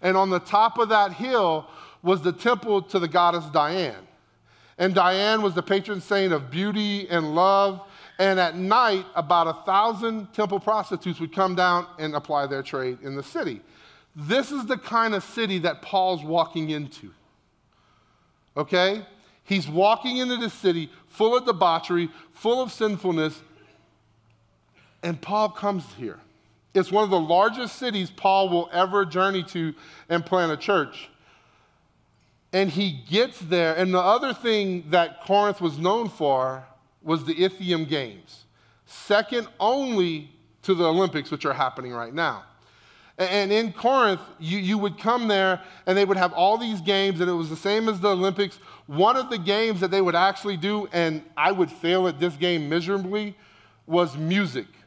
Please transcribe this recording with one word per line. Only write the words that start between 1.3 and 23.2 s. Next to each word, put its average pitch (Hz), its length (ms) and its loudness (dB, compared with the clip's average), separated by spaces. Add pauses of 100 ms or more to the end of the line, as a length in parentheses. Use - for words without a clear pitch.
was 175 220 2
the 175 100 0
temple 214 480 0
to - 160 -4
the 175 100 -2
goddess 175 380 2
Diane. 147 640 -2 (720)
And 185 160 2
Diane 196 480 2
was 196 100 0
the 170 80 -2
patron 196 400 -2
saint 190 320 0
of 139 160 -4
beauty 202 580 -2
and 160 280 0
love. 196 460 4 (360)
And 190 220 2
at 170 180 2
night, 196 560 2
about 170 320 2
a 160 80 -2 (140)
thousand 214 680 0
temple 202 260 -2
prostitutes 185 600 -4
would 165 160 -8
come 190 180 2
down 175 320 2 (140)
and 156 160 -6
apply 143 320 -2
their 135 160 -6
trade 127 400 -6
in 135 120 -8
the 139 60 -8
city. 147 400 -8 (540)
This 185 360 -2
is 269 140 -6
the 247 120 -4
kind 226 360 -2
of 190 100 -4
city 196 360 -4
that 160 220 -4
Paul's 185 420 -2
walking 160 460 -2
into, 147 420 -10 (1400)
okay? 185 500 0 (380)
He's 185 240 -2
walking 220 500 2
into 247 200 -2
the 226 120 -4
city 170 400 -2 (180)
full 226 280 2
of 254 100 2
debauchery, 175 640 0 (220)
full 240 300 0
of 247 100 -4
sinfulness, 170 720 -2 (1600)